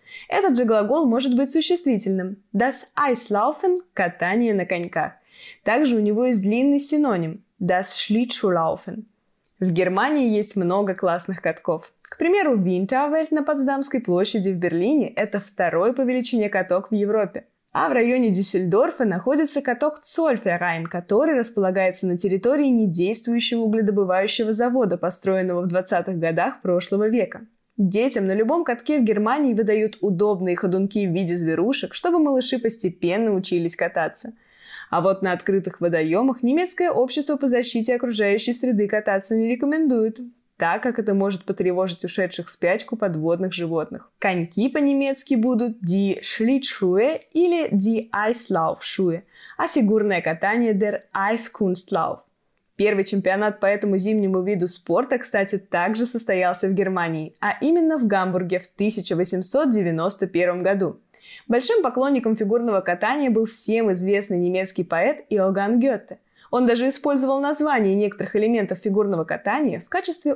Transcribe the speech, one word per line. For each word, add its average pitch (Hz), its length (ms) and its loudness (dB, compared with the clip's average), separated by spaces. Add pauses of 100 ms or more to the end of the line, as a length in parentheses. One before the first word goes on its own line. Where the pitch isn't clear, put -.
(280)
Этот 381 280 2
же 247 80 2
глагол 226 420 2
может 247 280 2
быть 269 160 2
существительным. 202 880 0 (180)
Das 247 400 -2
Eislaufen — 277 880 0 (140)
катание 202 600 0
на 180 120 0
коньках. 175 460 -4 (520)
Также 247 320 2
у 214 40 2
него 214 260 2
есть 233 160 2
длинный 254 360 2
синоним. 247 640 0 (180)
Das 185 340 0
Schlittschuhlaufen. 208 1080 -2 (540)
В 185 140 0
Германии 220 580 2
есть 208 260 0
много 190 380 0
классных 180 480 -4
катков. 160 500 -4 (100)
К - 160 -20
примеру, 330 400 2
Winterwelt 262 720 0
на 302 140 0
Потсдамской 277 560 -2
площади 190 500 0
в 185 60 -2
Берлине — 180 600 0
это 208 220 -4
второй 196 540 0
по 254 80 -2
величине 247 480 0
каток 185 420 0
в 220 40 -2
Европе. 208 500 0 (280)
А 311 160 0
в 277 40 0
районе 240 380 2
Дюссельдорфа 190 720 0
находится 277 580 0
каток 285 400 -2
Zollverein, 175 840 -2
который 240 520 0
располагается 190 720 0
на 180 100 0
территории 233 480 2
недействующего 226 920 0
угледобывающего 208 920 2
завода, 240 440 0
построенного 185 640 -2
в 185 80 -2
двадцатых 180 500 -2
годах 165 440 -2
прошлого 185 460 0
века. 220 340 0 (340)
Детям 214 500 2
на 185 60 0
любом 233 320 0
катке 277 340 -2
в 247 60 4
Германии 226 500 2
выдают 214 460 0
удобные 185 560 0
ходунки 196 500 0
в 175 60 0
виде 175 240 -2
зверушек, 175 580 0
чтобы 349 240 0
малыши 269 400 2
постепенно 214 760 -2
учились 175 420 -2
кататься. 170 560 -4 (580)
А 170 100 0
вот 190 220 2
на 185 80 0
открытых 185 500 -2
водоёмах 170 600 0
немецкое 339 480 0
общество 277 460 0
по 277 100 -2
защите 240 480 0
окружающей 214 580 0
среды 233 360 0
кататься 214 480 0
не 226 120 2
рекомендует, 247 720 0 (380)
так 175 260 -2
как 247 160 -2
это 208 160 0
может 196 300 0
потревожить 185 600 -2
ушедших 180 440 -4
в - 20 -10
спячку 202 460 -2
подводных 175 560 -2
животных. 165 640 -6
Коньки 185 500 -2
по-немецки 277 680 0
будут 233 440 0
die 190 420 0
Schlittschuhe 233 1000 0 (120)
или 339 380 0
die 220 400 0
Eislaufschuhe, 185 1120 -2 (340)
а - 120 -4
фигурное 208 520 2
катание 208 540 0
der 196 280 -2 (120)
Eiskunstlauf. 196 1040 -2 (560)
Первый 196 300 2
чемпионат 202 560 0
по 202 60 0
этому 202 300 2
зимнему 190 460 0
виду 185 240 0
спорта, 240 520 -2
кстати, 196 380 -2
также 196 480 -2
состоялся 190 640 -2
в 190 60 2
Германии, 175 680 -2
а 202 200 -2
именно 320 360 2
в 247 120 0
Гамбурге 185 500 0
в - 80 -8
тысяча 202 480 -4
восемьсот 190 560 0
девяносто 185 560 0
первом 180 380 0
году. 190 340 0 (480)
Большим 269 360 2
поклонником 247 540 2
фигурного 220 440 0
катания 220 500 0
был 220 140 4
всем 220 480 0
известный 190 460 0
немецкий 180 460 -2
поэт 180 460 0
Иоганн 196 480 2
Гёте. 233 400 -2 (320)
Он 247 160 2
даже 233 220 2
использовал 269 520 0
названия 285 540 2
некоторых 202 400 -2
элементов 214 440 0
фигурного 196 460 0
катания 202 640 -2
в - 20 -20
качестве 339 480 -2